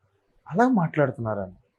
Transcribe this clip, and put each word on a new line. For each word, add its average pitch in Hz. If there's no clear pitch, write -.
అలా 214
మాట్లాడుతున్నారని, 127